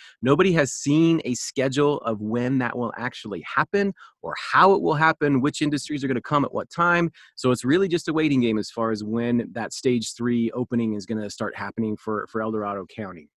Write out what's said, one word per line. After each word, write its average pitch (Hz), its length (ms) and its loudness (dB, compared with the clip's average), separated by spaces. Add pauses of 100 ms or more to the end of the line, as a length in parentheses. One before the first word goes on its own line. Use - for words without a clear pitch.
(220)
nobody 151 320 4
has 147 200 2
seen 160 500 2
a 123 120 -2
schedule 139 640 0
of 113 200 -4
when 120 380 0
that 120 200 -2
will 120 200 -2
actually 107 440 -8 (140)
happen 196 380 0 (280)
or - 120 -8 (180)
how 180 220 8
it 175 80 2
will 165 140 2
happen, 147 440 4
which 143 220 0
industries 147 420 -2
are 139 40 0
gonna 123 140 -2
come 147 220 2
at - 100 -4
what 107 160 -4
time. 170 400 2 (260)
So 127 160 2
it's 123 120 0
really 175 240 4
just 170 220 -2
a 156 40 0
waiting 147 280 2
game 113 160 2
as 101 120 -4
far 113 220 -2
as 107 120 -4
when 117 500 0
that 107 180 -8
stage 123 420 -2
three 120 380 -2
opening 117 440 -2
is 101 100 -8
gonna 107 240 -6
start - 260 -8
happening 107 400 -4
for, 107 340 -6
for 110 120 -6
El 110 100 -4
Dorado 101 340 -6
County. 87 520 -12